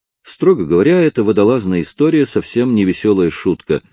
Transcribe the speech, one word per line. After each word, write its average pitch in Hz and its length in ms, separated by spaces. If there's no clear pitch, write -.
Строго 160 420
говоря, 104 360
эта 147 240
водолазная 101 560
история 147 440
совсем 120 500
не 104 100
веселая 95 460
шутка. 78 520